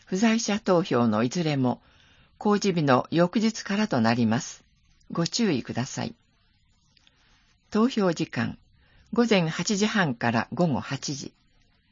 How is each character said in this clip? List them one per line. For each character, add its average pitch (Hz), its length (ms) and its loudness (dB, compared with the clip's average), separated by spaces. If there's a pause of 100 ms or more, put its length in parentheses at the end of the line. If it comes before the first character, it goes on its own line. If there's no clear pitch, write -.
不 185 100 -4
在 226 240 2
者 208 200 -4
投 180 220 2
票 120 260 0
の 107 140 2
い 127 60 0
ず 170 160 -4
れ 151 120 0
も、 127 240 0 (560)
公 208 200 2
示 202 220 0
日 165 40 0
の 131 280 4
翌 175 280 2
日 220 240 -2
か 202 140 -4
ら 214 100 0
と 135 140 0
な 113 120 4
り 120 140 2
ま 110 140 0
す。 - 240 -16 (480)
ご 170 140 -2
注 214 260 0
意 123 100 -2
く - 100 -12
だ 120 140 -4
さ - 180 -8
い。 - 100 -10 (1600)
投 220 180 2
票 196 240 0
時 160 140 -2
間、 - 320 -6 (540)
午 233 160 2
前 185 200 2
八 175 280 -2
時 202 100 0
半 190 280 0
か 120 160 -2
ら 113 220 -2
午 170 140 0
後 127 140 0
八 135 340 -8
時。 - 180 -12 (580)